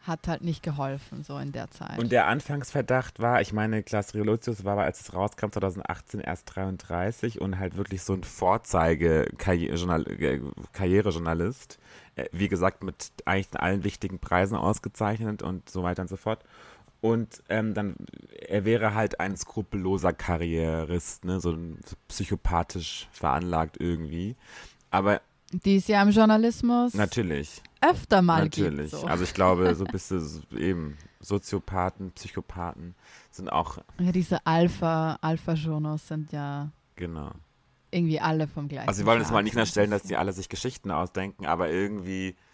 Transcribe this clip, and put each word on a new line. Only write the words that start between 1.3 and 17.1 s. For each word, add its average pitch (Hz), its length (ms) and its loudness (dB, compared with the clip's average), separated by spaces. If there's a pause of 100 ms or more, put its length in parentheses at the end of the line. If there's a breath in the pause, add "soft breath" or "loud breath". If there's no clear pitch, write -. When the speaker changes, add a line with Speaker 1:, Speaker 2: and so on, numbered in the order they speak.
Speaker 1:
in 139 140 -8
der 123 200 -10
Zeit. - 280 -12
Speaker 2:
Und 117 140 0
der 113 140 6
Anfangsverdacht 127 920 0
war, 117 220 4
ich - 100 -2
meine, 107 320 0
Klaas - 320 -4
Relotius 107 480 0
war, 101 140 0
als 80 240 0
es - 120 -16
rauskam, 101 380 -2
zweitausendachtzehn 95 720 -4
erst - 340 -8
dreiunddreißig 95 840 -4
und 95 180 -2
halt 95 160 -4
wirklich 95 280 -4
so 98 100 0
ein 95 100 -2
Vorzeige-Karri-, 85 1500 2
Journal-, 85 340 0
äh, 71 300 -2 (320)
Karrierejournalist. 90 1080 0 (360 loud breath)
Äh, - 160 -6
wie 95 160 0
gesagt, 92 340 0
mit - 300 -10 (140)
eigentlich 95 340 0
allen 95 240 0
wichtigen 95 360 -4
Preisen 95 360 2
ausgezeichnet 107 880 -2
und 90 260 -6
so 92 140 -4
weiter 90 200 -2
und 87 40 -6
so 90 80 -8
fort. - 300 -4 (560 loud breath)
Und, 113 480 0